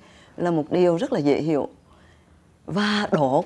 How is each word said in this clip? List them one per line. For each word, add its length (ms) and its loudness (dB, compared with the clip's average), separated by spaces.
là 140 -2
một 200 0
điều 260 4
rất 160 -4
là 60 -2
dễ 220 2
hiểu. 280 -2
Và 460 -2
đó 340 2